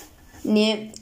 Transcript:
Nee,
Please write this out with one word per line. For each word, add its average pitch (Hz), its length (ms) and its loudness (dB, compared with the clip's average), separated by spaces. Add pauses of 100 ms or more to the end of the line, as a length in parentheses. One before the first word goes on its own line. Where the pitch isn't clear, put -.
(440)
Nee, 208 580 0